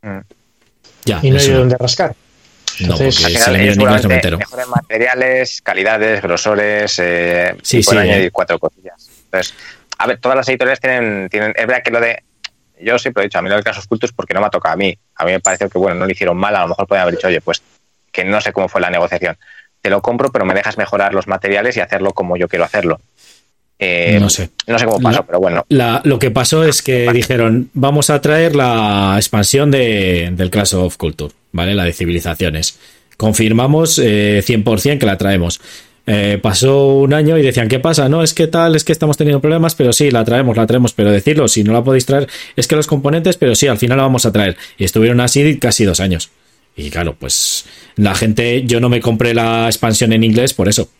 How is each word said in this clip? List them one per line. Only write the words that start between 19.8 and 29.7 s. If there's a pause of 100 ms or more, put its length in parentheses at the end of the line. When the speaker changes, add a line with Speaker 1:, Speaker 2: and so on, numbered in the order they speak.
Speaker 1:
Te
lo
compro,
pero
me
dejas
mejorar
los
materiales
y
hacerlo
como
yo
quiero
hacerlo". (800)
Eh,
Speaker 2:
No
sé. (160)
Speaker 1:
no
sé
cómo
pasó,
Speaker 2:
La,
Speaker 1:
pero
bueno.
Speaker 2:
la,
lo
que
pasó
es
que
Speaker 1:
Pasó.
Speaker 2:
dijeron,
"Vamos
a
traer
la
expansión
de,